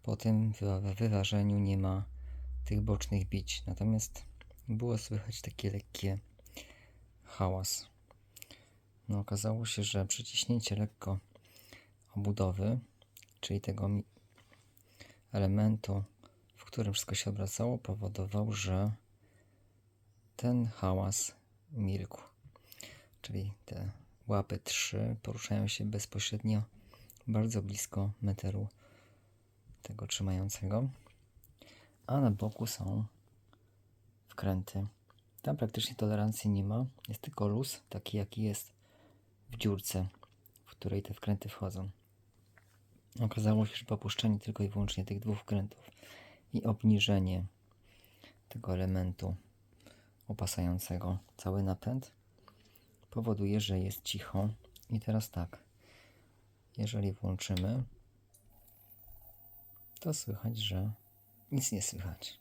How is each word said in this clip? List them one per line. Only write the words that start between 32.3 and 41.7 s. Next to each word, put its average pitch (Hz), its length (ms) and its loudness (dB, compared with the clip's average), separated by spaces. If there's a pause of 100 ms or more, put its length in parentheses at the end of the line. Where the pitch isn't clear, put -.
boku 107 360 0
są 107 380 -2 (1200)
wkręty. 98 580 -2 (560)
Tam 143 140 0
praktycznie 113 380 -2
tolerancji 104 560 2
nie 98 140 2
ma, 110 200 0 (240)
jest 110 120 -8
tylko - 280 -2
luz, 123 400 -2
taki - 280 -6
jaki 104 260 -2
jest 101 300 -2 (800)
w 117 60 -12
dziurce, 98 520 0 (560)
w - 60 -20
której 101 320 -2
te 101 120 -8
wkręty 101 340 -2
wchodzą. 95 420 -6 (1300)